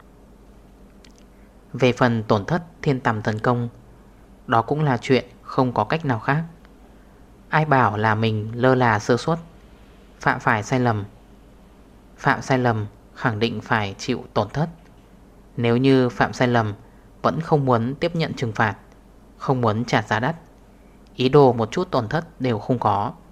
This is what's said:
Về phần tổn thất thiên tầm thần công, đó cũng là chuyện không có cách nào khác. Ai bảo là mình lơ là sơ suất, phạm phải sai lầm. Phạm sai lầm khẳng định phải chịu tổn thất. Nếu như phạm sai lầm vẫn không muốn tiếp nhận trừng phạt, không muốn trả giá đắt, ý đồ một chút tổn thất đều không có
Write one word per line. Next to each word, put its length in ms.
Về 180
phần 320
tổn 220
thất 180
thiên 180
tầm 220
thần 180
công, 300
đó 140
cũng 220
là 180
chuyện 240
không 320
có 100
cách 220
nào 140
khác. 240
Ai 160
bảo 320
là 180
mình 380
lơ 220
là 240
sơ 180
suất, 220
phạm 200
phải 240
sai 160
lầm. 260
Phạm 240
sai 160
lầm 280
khẳng 240
định 220
phải 360
chịu 260
tổn 160
thất. 200
Nếu 200
như 320
phạm 240
sai 140
lầm 260
vẫn 200
không 240
muốn 340
tiếp 160
nhận 180
trừng 180
phạt, 240
không 240
muốn 240
trả 160
giá 180
đắt, 160
ý 140
đồ 240
một 180
chút 200
tổn 160
thất 340
đều 180
không 200
có 340